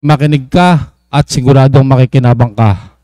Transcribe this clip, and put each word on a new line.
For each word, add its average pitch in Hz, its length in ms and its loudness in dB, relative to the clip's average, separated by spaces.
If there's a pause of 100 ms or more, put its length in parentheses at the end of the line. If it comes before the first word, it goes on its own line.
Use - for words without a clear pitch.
Makinig 143 480 -2
ka 175 480 -2 (160)
at 147 160 -2
siguradong 135 560 2
makikinabang 123 720 0
ka. 104 460 -2